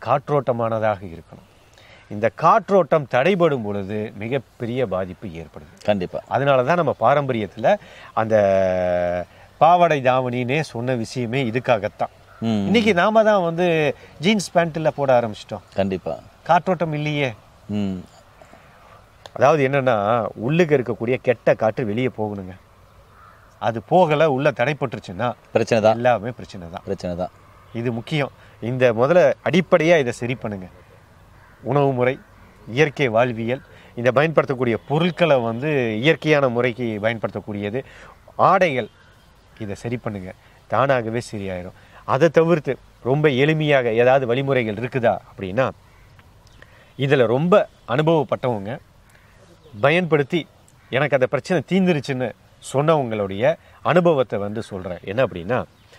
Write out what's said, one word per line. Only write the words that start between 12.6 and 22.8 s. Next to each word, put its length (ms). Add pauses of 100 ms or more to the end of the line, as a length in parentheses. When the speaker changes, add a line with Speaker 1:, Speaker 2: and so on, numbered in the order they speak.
Speaker 1:
இன்னைக்கு 280
நாம 300
தான் 180
வந்து 540 (240)
ஜீன்ஸ் 380
பேண்ட்ல 380
போட 240
ஆரம்பிச்சிட்டோம். 420 (120)
Speaker 2:
கண்டிப்பா. 460 (240)
Speaker 1:
காற்றோட்டம் 500
இல்லையே. 400 (360)
Speaker 2:
ம். 340 (1300)
Speaker 1:
அதாவது 340
என்னன்னா, 580 (100)
உள்ளுக்கு 420
இருக்கக்கூடிய 440
கெட்ட 320
காற்று 320
வெளியே 220
போகணுங்க. 480 (1040)